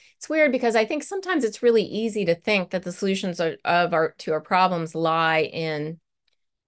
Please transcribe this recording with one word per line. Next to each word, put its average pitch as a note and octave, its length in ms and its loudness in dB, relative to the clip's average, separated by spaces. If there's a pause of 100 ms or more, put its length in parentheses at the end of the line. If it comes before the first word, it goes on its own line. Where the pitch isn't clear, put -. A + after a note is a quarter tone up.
(160)
It's - 140 -14
weird D4+ 200 4
because A#3+ 240 0
I A3 120 2
think D4 160 -6
sometimes F#4 420 -2
it's G#3+ 180 -4
really A3+ 200 4
easy G#3 420 -2
to E3+ 100 2
think F#3+ 360 -2
that F3+ 120 -4
the F3 100 -8
solutions F#3+ 460 -4
are, E3 180 -2 (100)
of E3+ 260 2
our, D#3+ 280 0
to - 120 -4
our D#3 80 -2
problems F3+ 540 0
lie D#3+ 460 2
in D#3 600 -4 (680)